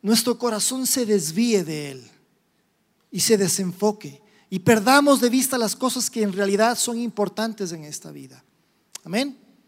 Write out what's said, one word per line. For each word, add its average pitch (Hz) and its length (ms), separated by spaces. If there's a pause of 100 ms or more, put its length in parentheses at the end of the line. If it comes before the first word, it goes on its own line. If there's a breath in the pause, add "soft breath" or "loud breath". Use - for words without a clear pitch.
nuestro 226 340
corazón 240 480
se 247 220
desvíe 202 560
de 147 260
Él 127 220 (960)
y 190 120
se 226 140
desenfoque 190 880 (300 soft breath)
y 190 80
perdamos 254 640
de 240 80
vista 254 280
las 220 180
cosas 254 360
que 233 100
en 202 120
realidad 202 440
son 233 220
importantes 214 720
en 160 120
esta 151 280
vida. 139 320 (600)
Amén. 254 360 (280)